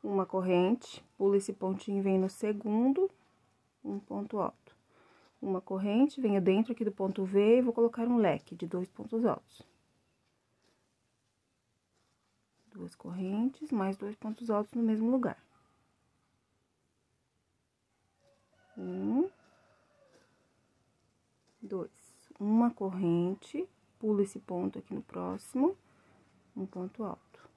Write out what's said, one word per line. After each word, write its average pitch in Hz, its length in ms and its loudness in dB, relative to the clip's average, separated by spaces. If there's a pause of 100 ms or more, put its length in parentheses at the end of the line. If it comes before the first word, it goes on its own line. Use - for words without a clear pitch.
Uma 196 220 0
corrente, 185 800 0 (140)
pulo 196 160 2
esse 196 180 0
pontinho 196 460 -4
e - 20 0
venho 190 200 2
no 190 80 2
segundo, 226 800 0 (720)
um 202 160 -6
ponto 202 400 -8
alto. - 380 -6 (680)
Uma 190 180 -2
corrente, 208 600 0
venho 202 200 2
dentro 196 300 4
aqui 233 140 -2
do 208 80 -2
ponto 190 320 -2
V 202 340 6
e - 20 6
vou 247 120 2
colocar 233 340 2
um 247 100 2
leque 175 380 2
de 170 140 -8
dois 180 200 -4
pontos 226 380 -4
altos. - 360 -4 (3000)
Duas 180 260 -14
correntes, 202 800 -4
mais 196 240 0
dois 202 180 -8
pontos 220 340 -10
altos 208 260 -2
no 233 80 -2
mesmo 220 280 2
lugar. 247 340 -2 (3250)
Um, 196 500 0 (2250)
dois. 196 300 -8 (480)
Uma 226 320 4
corrente, 190 1000 -2 (300)
pulo 208 240 0
esse 196 160 -4
ponto 180 400 -6
aqui 190 160 -12
no 214 80 -8
próximo, 196 720 -2 (800)
um 190 80 -6
ponto 190 380 -10
alto. - 540 -12